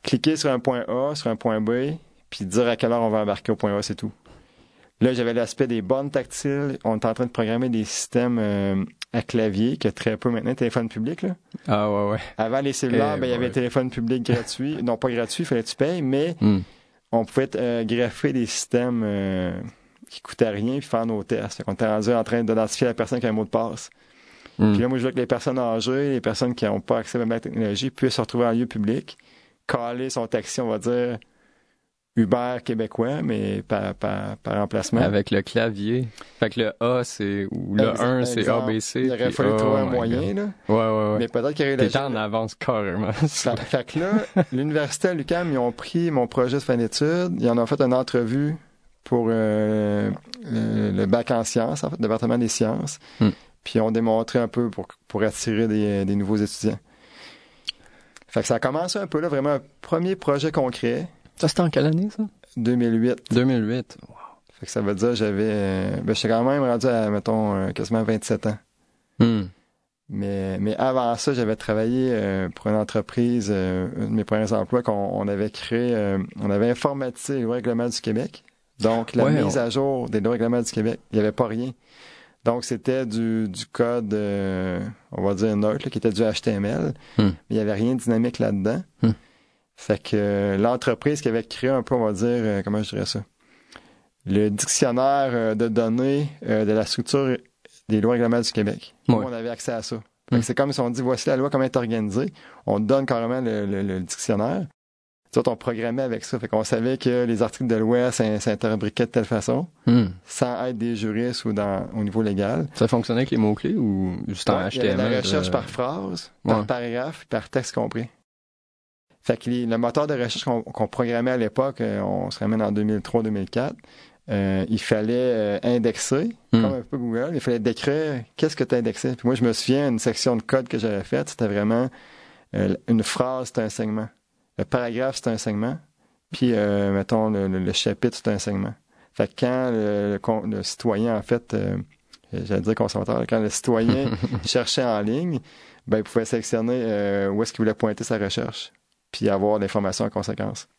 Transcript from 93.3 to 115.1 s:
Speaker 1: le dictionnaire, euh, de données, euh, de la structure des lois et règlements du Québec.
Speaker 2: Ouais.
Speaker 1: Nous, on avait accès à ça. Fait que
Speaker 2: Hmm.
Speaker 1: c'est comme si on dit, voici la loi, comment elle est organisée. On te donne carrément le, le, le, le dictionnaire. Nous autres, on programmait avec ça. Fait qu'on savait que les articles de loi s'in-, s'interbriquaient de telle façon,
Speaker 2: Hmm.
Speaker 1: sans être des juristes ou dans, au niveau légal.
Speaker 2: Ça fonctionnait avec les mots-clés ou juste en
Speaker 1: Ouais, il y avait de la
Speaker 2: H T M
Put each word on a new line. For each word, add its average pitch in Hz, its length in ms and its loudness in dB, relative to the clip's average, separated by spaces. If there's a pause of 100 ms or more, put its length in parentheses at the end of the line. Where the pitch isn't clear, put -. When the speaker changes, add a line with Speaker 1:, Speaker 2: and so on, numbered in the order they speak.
Speaker 1:
le 104 240 4
dictionnaire, 131 840 2
euh, 110 220 2
de 117 120 2
données, 123 640 2 (180)
euh, 110 180 2
de 104 60 2
la 107 140 2
structure 131 520 0 (520)
des 107 120 4
lois 117 140 4
et 117 60 2
règlements 120 200 4
du 110 100 -2
Québec. 98 440 -2 (120)
Speaker 2:
Ouais. 120 80 8
Speaker 1:
Nous, 107 60 0
on 120 120 -6
avait 113 160 -6
accès 117 240 -6
à 110 80 -4
ça. 117 160 -8 (320)
Fait 123 60 2
que - 20 -
Speaker 2:
Hmm. 117 40 4
Speaker 1:
c'est 113 140 -2
comme 139 180 2
si - 60 -4
on 120 100 0
dit, 123 120 -4
voici 123 280 0
la 135 80 4
loi, 139 120 0
comment 135 140 2
elle 127 80 0
est - 60 0
organisée. 113 560 0 (320)
On 104 140 2
te 110 60 0
donne 135 200 2
carrément 120 360 -2
le, 107 240 -2
le, 98 160 -2
le, 98 140 -2
le 92 60 -2
dictionnaire. 117 640 -2 (680)
Nous 123 60 4
autres, 123 120 2
on 113 40 -2
programmait 117 460 -4
avec 117 240 -4
ça. 123 140 -4
Fait 113 80 -8
qu'on 110 160 0
savait 123 340 0
que 123 280 2
les 113 180 0
articles 120 240 -2
de 113 80 4
loi 120 360 4
s'in-, 107 280 0
s'interbriquaient 107 680 0
de - 60 -12
telle 110 140 2
façon, 123 420 -2 (180)
Speaker 2:
Hmm. 120 220 6 (180)
Speaker 1:
sans 123 400 -2
être 127 120 -4
des 117 180 -2
juristes 113 500 -2
ou 110 80 0
dans, 98 420 -2
au 110 80 -2
niveau 104 200 0
légal. 107 500 0
Speaker 2:
Ça - 140 2
fonctionnait 120 340 0
avec 135 100 -2
les 120 60 2
mots-clés 107 380 2
ou 95 400 0 (120)
juste 101 220 -2
en - 80 4
Speaker 1:
Ouais, 131 140 -2
il 131 60 -6
y - 40 -4
avait 101 120 2
de 95 40 0
la - 60 0
Speaker 2:
H - 40 0
T - 20 -
M 123 40 2